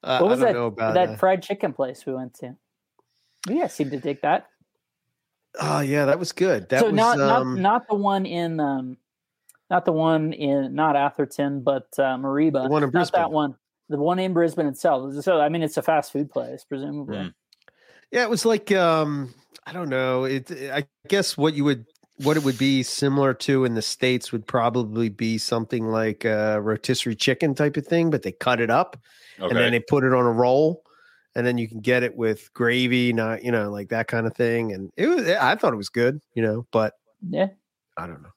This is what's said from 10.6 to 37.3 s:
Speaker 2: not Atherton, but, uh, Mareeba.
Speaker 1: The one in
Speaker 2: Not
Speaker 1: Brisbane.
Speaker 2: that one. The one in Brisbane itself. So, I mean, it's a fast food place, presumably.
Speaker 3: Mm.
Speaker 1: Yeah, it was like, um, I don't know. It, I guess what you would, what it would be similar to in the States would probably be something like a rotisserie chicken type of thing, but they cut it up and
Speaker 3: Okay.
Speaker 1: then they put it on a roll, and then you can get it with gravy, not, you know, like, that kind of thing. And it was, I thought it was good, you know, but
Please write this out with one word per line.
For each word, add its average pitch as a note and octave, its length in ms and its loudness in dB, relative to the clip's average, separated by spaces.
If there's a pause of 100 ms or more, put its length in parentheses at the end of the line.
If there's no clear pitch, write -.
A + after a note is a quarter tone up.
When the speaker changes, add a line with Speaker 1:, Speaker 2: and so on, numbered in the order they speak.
Speaker 2:
not D3+ 220 2
Atherton, C#3+ 680 -2
but, C3+ 260 -2 (100)
uh, C3 180 2
Mareeba. C#3 480 0
Speaker 1:
The C3+ 40 -2
one D3 160 2
in C3+ 40 0
Speaker 2:
Not B2 40 -4
Speaker 1:
Brisbane. F3+ 300 2
Speaker 2:
that E3 100 -2
one. D3 240 -2 (320)
The D3+ 100 -6
one E3+ 200 0
in F#3 160 -2
Brisbane E3 320 0
itself. C#3 480 -2 (100)
So, F3 160 2
I D3 80 4
mean, E3 140 -2
it's D#3 140 -2
a D3+ 60 -4
fast D#3 300 0
food C#3 180 -4
place, B2+ 340 -8
presumably. C#3 520 -10
Speaker 3:
Mm. F#2+ 180 -10 (800)
Speaker 1:
Yeah, A#3+ 100 0
it A3+ 80 -2
was A3+ 140 -2
like, G#3+ 280 0
um, D#3 600 2 (320)
I - 60 -16
don't E3+ 160 -8
know. C3 360 0
It, C3 260 -4 (200)
I D3 160 -4 (220)
guess G3 280 0
what D3+ 180 2
you C#3+ 100 0
would, B2+ 220 0 (300)
what D3 200 2
it D#3 80 0
would C3 140 0
be C3+ 240 2
similar C3+ 500 0
to C3+ 320 2
in A#2+ 100 0
the A2 80 -2
States - 500 -2
would A2 140 -6
probably A#2 640 0
be A2+ 300 -2
something A2+ 500 -2
like A2 360 -2
a G#2+ 360 0
rotisserie A2 540 -2
chicken C#3 400 0
type D3 220 0
of D3 100 -6
thing, E3+ 240 2
but D3 120 0
they F#2+ 100 -6
cut B2 280 -2
it A2+ 100 0
up D3+ 260 0 (400)
and F#2 100 -8
Speaker 3:
Okay. - 80 -2
Speaker 1:
then A#2+ 180 2
they A#2 80 2
put C#3 220 0
it B2+ 100 4
on B2 140 4
a A#2+ 60 2
roll, C3 500 2 (540)
and A#2+ 100 0
then B2 120 0
you A#2 100 -4
can A2 120 -12
get B2 220 2
it B2 140 -4
with A2 380 -2
gravy, B2 580 2
not, A2+ 320 -2
you B2 80 -2
know, G#2 180 0
like, G2+ 200 -8
that A2+ 180 -2
kind A2+ 180 -2
of A2 80 -4
thing. A#2 380 0
And F#2+ 240 -10
it G#3 100 0
was, D#4 220 0
I E3+ 260 2
thought G#3+ 180 0
it A2+ 40 -4
was G2+ 140 -8
good, B2 300 0 (140)
you A#2 80 0
know, A2+ 300 -2
but A2 220 0 (360)